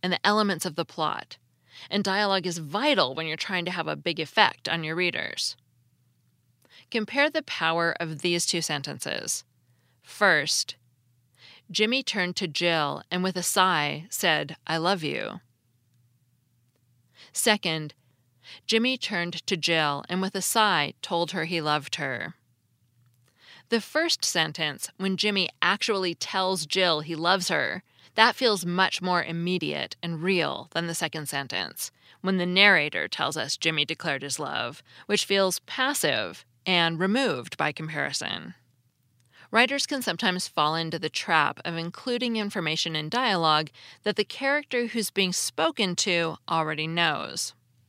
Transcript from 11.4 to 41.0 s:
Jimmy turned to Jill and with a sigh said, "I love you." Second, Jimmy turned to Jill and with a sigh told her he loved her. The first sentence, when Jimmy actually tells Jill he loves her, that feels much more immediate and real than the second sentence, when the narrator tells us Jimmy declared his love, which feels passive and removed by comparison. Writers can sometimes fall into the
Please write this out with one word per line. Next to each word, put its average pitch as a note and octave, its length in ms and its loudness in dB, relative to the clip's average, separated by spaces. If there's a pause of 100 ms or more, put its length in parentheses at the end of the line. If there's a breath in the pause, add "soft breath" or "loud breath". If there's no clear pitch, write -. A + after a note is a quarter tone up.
Jimmy G#3+ 320 0
turned F3+ 360 -4
to F#3+ 100 -2
Jill D#3 640 0
and F3+ 120 0
with F#3 120 0
a F3+ 80 -4
sigh D#3+ 640 2
said, D3+ 460 2 (100)
"I D#3+ 120 -2
love E3+ 260 0
you." A1 380 -6 (1900 loud breath)
Second, D#3+ 600 0 (720 loud breath)
Jimmy A#3+ 320 2
turned F3 480 -6
to G3 120 -2
Jill D3+ 500 2
and F#3 140 -2
with F#3+ 120 -2
a F#3 80 -4
sigh F#3 600 2
told E3+ 300 0
her E3 120 -2
he E3+ 160 -2
loved D3+ 360 0
her. C3+ 400 -6 (1300 loud breath)
The A3+ 120 2
first - 420 -2
sentence, D#3 760 -2
when F#3+ 200 -2
Jimmy G3+ 320 0 (120)
actually F#3+ 540 0
tells F#3 500 -2
Jill F3 360 2
he D#3+ 140 -6
loves F3+ 340 2
her, D#3+ 340 -2 (300 soft breath)
that A3+ 220 4
feels G#3 300 2
much F3+ 360 0
more F3+ 220 2
immediate E3 800 -4
and E3 200 -6
real E3 500 0
than E3+ 160 -4
the E3 80 -4
second D#3 320 -6
sentence, B2+ 640 -6 (300 soft breath)
when F#3+ 160 2
the F3 80 2
narrator F3+ 640 4
tells C3+ 280 -4
us C#3 220 -4
Jimmy D#3+ 260 0
declared C#3+ 380 -4
his C#3+ 180 -6
love, B2+ 420 -6 (260 loud breath)
which G3+ 180 0
feels G3 340 2
passive C#3 880 -2 (200)
and E3+ 340 2
removed F#3+ 580 0
by D3+ 140 0
comparison. D3 840 -6 (960 loud breath)
Writers B3+ 340 4
can C#4 160 -2
sometimes F3+ 460 0
fall D3+ 280 2
into E3 240 -2
the D#3+ 100 -2